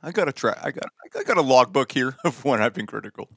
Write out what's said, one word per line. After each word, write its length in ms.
I 100
gotta 200
try, 300
I 100
got, 140
I 60
got 140
a 40
logbook 500
here 280
<laughs> 40
of 200
when 180
I've 120
been 120
critical." 500